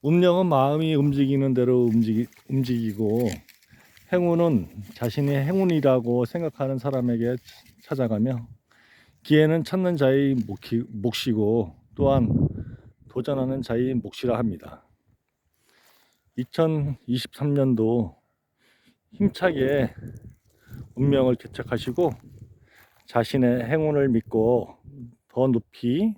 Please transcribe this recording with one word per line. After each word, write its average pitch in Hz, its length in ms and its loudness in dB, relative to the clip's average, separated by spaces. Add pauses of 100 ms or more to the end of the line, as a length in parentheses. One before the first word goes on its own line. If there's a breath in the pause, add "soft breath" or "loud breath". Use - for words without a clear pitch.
운명은 175 440 4
마음이 156 480 2
움직이는 139 600 2
대로 123 320 4
움직이-, 113 420 2 (220)
움직이고 117 800 -2 (840 soft breath)
행운은 170 560 2 (240)
자신이 143 420 -2
행운이라고 139 920 2
생각하는 143 520 -6
사람에게 123 580 -2 (460)
찾아가며 120 680 -2 (760 soft breath)
기회는 156 400 4
찾는 180 340 -2
자의 139 380 2
몫이-, 117 520 -4
몫이고 107 880 -2 (200)
또한 135 340 2 (800 loud breath)
도전하는 135 540 -4
자의 123 320 -2
몫이라 113 420 -2
합니다. - 460 -6 (1500 soft breath)
이천이십삼 143 1200 -2
년도 117 600 2 (1000 soft breath)
힘차게 143 840 0 (1000 loud breath)
운명을 131 420 2
개척하시고 123 760 -4 (960 soft breath)
자신의 123 580 0
행운을 147 440 2
믿고 113 680 0 (520)
더 127 180 0
높이 131 720 -2